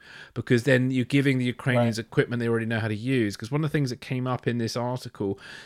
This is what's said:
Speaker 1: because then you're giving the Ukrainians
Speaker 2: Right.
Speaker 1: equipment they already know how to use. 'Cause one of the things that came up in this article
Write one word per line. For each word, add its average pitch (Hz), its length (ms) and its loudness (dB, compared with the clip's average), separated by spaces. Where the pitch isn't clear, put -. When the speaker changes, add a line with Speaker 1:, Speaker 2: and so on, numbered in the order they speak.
Speaker 1:
because 120 300 2
then 127 300 4
you're 127 120 2
giving 135 340 2
the 127 60 0
Ukrainians 120 540 2
Speaker 2:
Right. 117 80 -8
Speaker 1:
equipment 120 340 0
they 117 80 0
already 113 180 0
know 113 120 0
how 110 100 -2
to 107 60 0
use. 113 420 0
'Cause 110 140 -10
one 147 140 0
of 147 60 -2
the 165 60 -2
things 139 140 0
that 117 100 -8
came 127 280 -4
up 123 180 -2
in 120 120 0
this 113 180 -2
article 120 640 -4